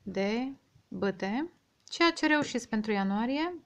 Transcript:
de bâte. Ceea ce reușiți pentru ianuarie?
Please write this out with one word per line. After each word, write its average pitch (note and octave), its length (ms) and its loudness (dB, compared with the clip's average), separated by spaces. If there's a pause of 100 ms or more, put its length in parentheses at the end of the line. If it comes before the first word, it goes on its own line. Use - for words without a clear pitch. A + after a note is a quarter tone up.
de G#3 500 -2 (360)
bâte. G3 640 -2 (360)
Ceea E4+ 220 4
ce E4 160 2
reușiți D4 420 2
pentru G#3+ 240 -2
ianuarie? A#3+ 600 0 (120)